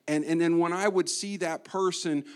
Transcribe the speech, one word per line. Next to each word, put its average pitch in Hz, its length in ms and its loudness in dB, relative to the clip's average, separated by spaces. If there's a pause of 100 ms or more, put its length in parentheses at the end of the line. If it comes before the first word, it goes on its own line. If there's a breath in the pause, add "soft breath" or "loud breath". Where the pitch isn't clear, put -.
And, 151 160 0
and 165 160 0
then 170 180 4
when 170 140 2
I 190 160 0
would 185 200 2
see 202 280 -6
that 165 260 -4
person 175 640 -2 (120)